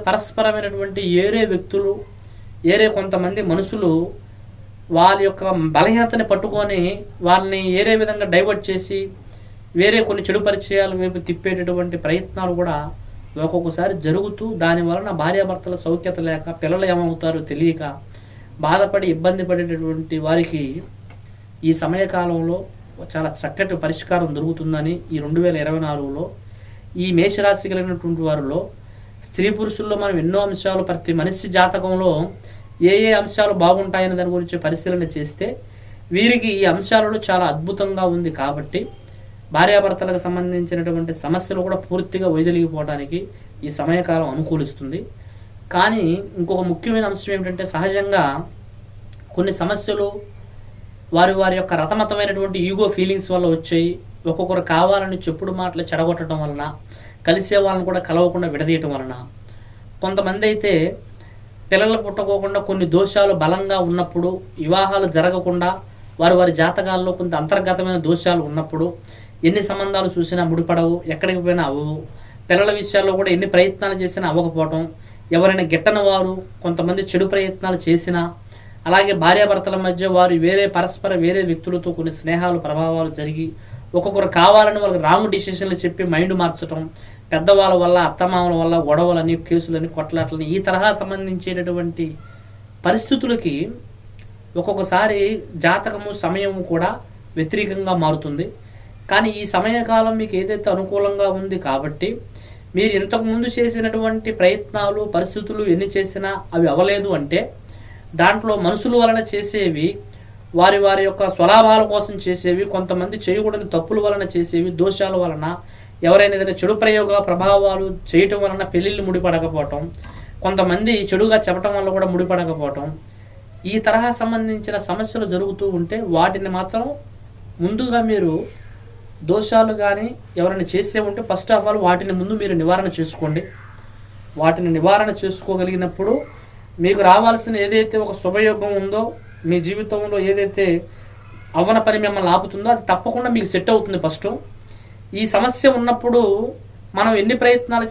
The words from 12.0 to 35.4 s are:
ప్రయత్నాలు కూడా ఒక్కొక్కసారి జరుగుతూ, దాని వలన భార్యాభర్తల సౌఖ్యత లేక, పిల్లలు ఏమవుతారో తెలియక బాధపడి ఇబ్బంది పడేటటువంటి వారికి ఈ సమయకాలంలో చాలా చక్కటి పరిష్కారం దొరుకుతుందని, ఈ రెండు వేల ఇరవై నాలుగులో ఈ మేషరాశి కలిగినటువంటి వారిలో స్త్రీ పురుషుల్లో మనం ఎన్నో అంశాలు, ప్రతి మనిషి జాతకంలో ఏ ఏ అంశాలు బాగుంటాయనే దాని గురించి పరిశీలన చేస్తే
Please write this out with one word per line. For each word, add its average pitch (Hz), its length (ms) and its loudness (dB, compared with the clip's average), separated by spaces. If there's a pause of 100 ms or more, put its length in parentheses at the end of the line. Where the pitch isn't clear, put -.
ప్రయత్నాలు 180 540 -2
కూడా 170 180 -2 (680)
ఒక్కొక్కసారి 175 480 -2 (120)
జరుగుతూ, 196 400 -2 (180)
దాని 170 240 2
వలన 190 220 -2 (120)
భార్యాభర్తల 185 640 -2
సౌఖ్యత 175 360 -2 (100)
లేక, 156 160 -4 (160)
పిల్లలు 180 320 0
ఏమవుతారో 165 480 -2 (100)
తెలియక 160 320 0 (840)
బాధపడి 196 500 2
ఇబ్బంది 180 340 0
పడేటటువంటి 160 760 -2
వారికి 160 380 0 (1040)
ఈ 160 40 6 (100)
సమయకాలంలో 175 760 -2 (560)
చాలా 156 160 -2 (120)
చక్కటి 185 420 -4
పరిష్కారం 165 540 -2
దొరుకుతుందని, 160 560 -2 (200)
ఈ 156 120 -4
రెండు 160 200 0
వేల 170 180 2
ఇరవై 160 240 -2
నాలుగులో 143 360 -6 (800)
ఈ 185 40 0 (120)
మేషరాశి 196 520 2
కలిగినటువంటి 175 560 -2
వారిలో 147 320 -2 (680)
స్త్రీ 185 200 0 (100)
పురుషుల్లో 214 460 -4
మనం 196 200 0
ఎన్నో 185 240 2
అంశాలు, 190 420 -2
ప్రతి 170 300 -4
మనిషి 190 280 -2 (100)
జాతకంలో 185 540 2 (800)
ఏ 190 40 6 (140)
ఏ 220 40 4 (100)
అంశాలు 208 400 0
బాగుంటాయనే 185 580 2
దాని 180 160 -2
గురించి 175 300 -4
పరిశీలన 175 400 -2 (100)
చేస్తే 151 320 -6 (680)